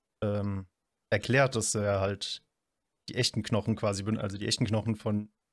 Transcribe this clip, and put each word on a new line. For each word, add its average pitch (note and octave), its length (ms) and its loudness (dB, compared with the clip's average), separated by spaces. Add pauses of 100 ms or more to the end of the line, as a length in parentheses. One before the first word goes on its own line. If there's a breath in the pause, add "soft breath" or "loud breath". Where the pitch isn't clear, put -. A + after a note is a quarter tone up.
(220)
ähm, G2+ 440 -2 (440)
erklärt, B2+ 460 4
dass - 180 0
er G2+ 260 2
halt G2 420 -2 (640)
die - 60 -8
echten A#2 280 0
Knochen G#2+ 340 0
quasi G2+ 260 -2
ben-, A2 160 0
also G2 180 -4
die G#2 100 -6
echten A2 200 0
Knochen G#2+ 300 0
von, G#2 340 -2 (220)